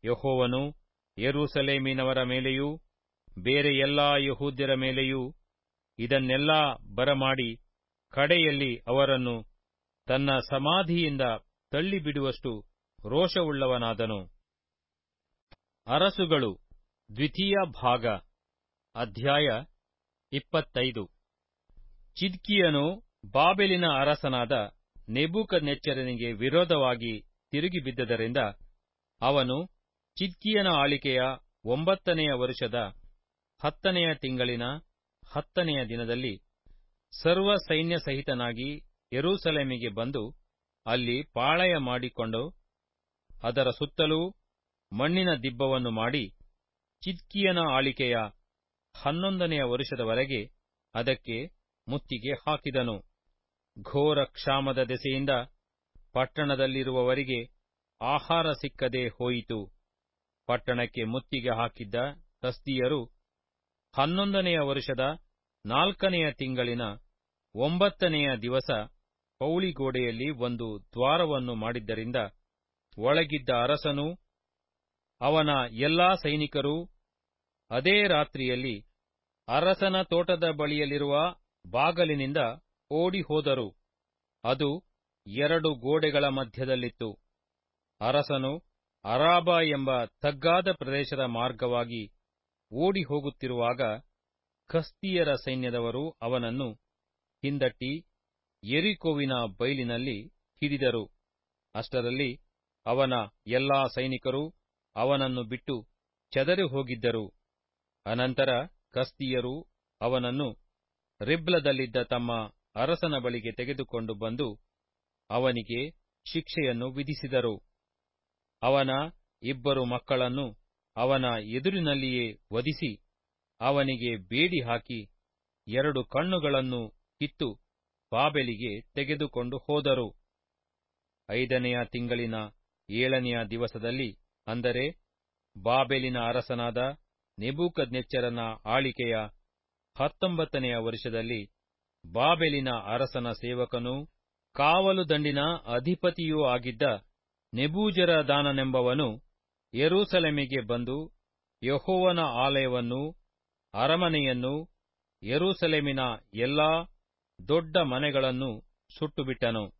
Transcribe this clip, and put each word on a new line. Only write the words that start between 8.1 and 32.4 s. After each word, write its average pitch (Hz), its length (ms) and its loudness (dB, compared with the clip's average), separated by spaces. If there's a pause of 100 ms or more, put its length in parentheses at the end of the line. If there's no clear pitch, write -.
ಕಡೆಯಲ್ಲಿ 143 600 2 (160)
ಅವರನ್ನು 131 460 2 (720)
ತನ್ನ 139 320 0
ಸಮಾಧಿಯಿಂದ 151 840 0 (480)
ತಳ್ಳಿಬಿಡುವಷ್ಟು 143 800 -2 (460)
ರೋಷವುಳ್ಳವನಾದನು. 123 1200 0 (1700)
ಅರಸುಗಳು 156 640 2 (600)
ದ್ವಿತೀಯ 151 460 0 (160)
ಭಾಗ, 120 320 2 (880)
ಅಧ್ಯಾಯ 120 540 0 (840)
ಇಪ್ಪತ್ತೈದು. 131 720 -2 (1120)
ಚಿದ್ಕೀಯನು 180 680 2 (460)
ಬಾಬೆಲಿನ 180 640 4
ಅರಸನಾದ 135 640 0 (540)
ನೆಬೂಕದ್ನೆಚ್ಚರನಿಗೆ 143 1200 -2
ವಿರೋಧವಾಗಿ 131 800 2 (400)
ತಿರುಗಿ 170 320 -2
ಬಿದ್ದದರಿಂದ, 120 560 -2 (800)
ಅವನು 131 360 2 (600)
ಚಿದ್ಕೀಯನ 196 580 0
ಆಳಿಕೆಯ 139 460 2 (440)
ಒಂಬತ್ತನೆಯ 160 680 0
ವರುಷದ 123 460 -2 (840)